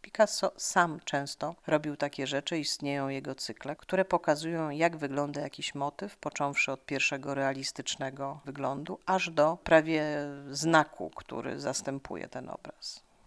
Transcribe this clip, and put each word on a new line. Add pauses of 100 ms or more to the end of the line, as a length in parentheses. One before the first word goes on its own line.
Picasso
sam
często (120)
robił
takie
rzeczy,
istnieją
jego
cykle,
które
pokazują,
jak
wygląda
jakiś
motyw,
począwszy
od
pierwszego
realistycznego
wyglądu,
aż
do
prawie (460)
znaku,
który
zastępuje
ten
obraz. (240)